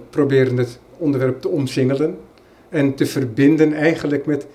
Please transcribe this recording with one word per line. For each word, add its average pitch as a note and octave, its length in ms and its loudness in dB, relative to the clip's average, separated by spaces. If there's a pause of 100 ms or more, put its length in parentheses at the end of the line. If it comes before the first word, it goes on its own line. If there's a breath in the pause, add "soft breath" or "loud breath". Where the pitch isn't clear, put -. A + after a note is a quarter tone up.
(100)
proberen C3 460 2
het B2 220 -2 (200)
onderwerp C3 420 -2
te - 80 -6
omsingelen C#3 720 -2 (500 loud breath)
en C#3 260 0
te C#3+ 120 -2
verbinden C#3+ 640 2
eigenlijk D3+ 540 -2
met D3 280 -4